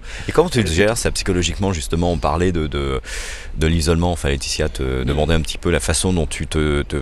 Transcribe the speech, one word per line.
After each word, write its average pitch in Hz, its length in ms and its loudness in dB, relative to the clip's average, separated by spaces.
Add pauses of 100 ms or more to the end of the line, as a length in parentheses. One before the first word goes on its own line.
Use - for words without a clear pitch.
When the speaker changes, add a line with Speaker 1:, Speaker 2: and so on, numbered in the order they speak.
(280)
Speaker 1:
Et 101 40 -2
comment 170 180 4
tu 123 100 2
le 107 60 4
Speaker 2:
avec 80 100 0
Speaker 1:
gères, 104 220 4
ça, - 140 0
psychologiquement, 90 640 0
justement ? 85 380 0
On 85 80 0
parlait 85 320 2
de, 80 160 0
de, 69 340 -4 (560)
de 78 100 2
l'isolement, 85 440 2
enfin, 78 180 -2
Laetitia 71 400 -2
te 65 320 -2
Speaker 2:
Mm. 64 40 -2
Speaker 1:
demandait 76 280 2
un 82 80 4
petit - 160 -4
peu 90 140 0
la 78 80 4
façon 92 340 0
dont 82 140 2
tu - 180 -6
te, 73 380 0
te - 180 -6